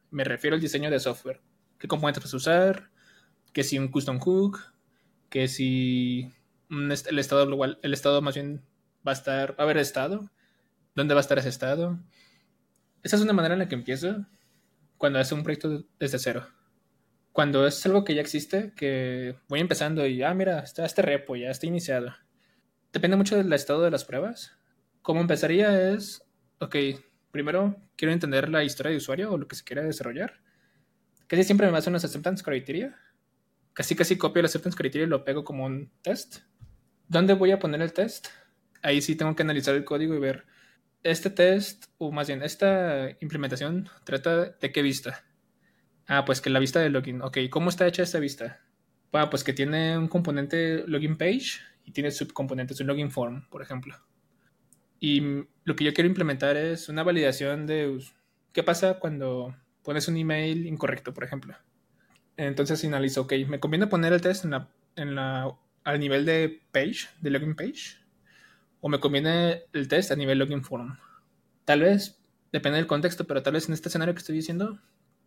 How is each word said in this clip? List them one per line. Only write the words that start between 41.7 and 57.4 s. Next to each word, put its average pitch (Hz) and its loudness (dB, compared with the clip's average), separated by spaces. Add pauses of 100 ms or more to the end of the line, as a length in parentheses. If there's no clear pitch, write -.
o 156 -6
más 147 -4
bien, 135 -4
esta 160 0 (100)
implementación 147 -4 (160)
trata 165 0
de 139 -6
qué 151 2
vista. 135 -2 (840)
Ah, 139 2
pues 131 2
que 139 -2
la 131 4
vista 135 2
de 160 4
login. 131 -2
Ok, 131 -4 (120)
¿cómo 165 0
está 175 2
hecha 175 2
esta 170 -2
vista? 143 -6 (520)
Ah, 151 4
pues 139 -2
que 139 0
tiene 156 0
un 160 0
componente 165 0
login 156 -2
page 202 -2 (240)
y - -20
tiene 143 -2
subcomponentes, 135 -6
un 135 -2
login 143 -2
form, 123 -6
por 139 -14
ejemplo. 131 -12 (1040)
Y 147 2 (440)
lo 160 -2
que 151 0
yo 147 2
quiero 170 4
implementar 143 0
es 165 -4
una 156 -4
validación 151 2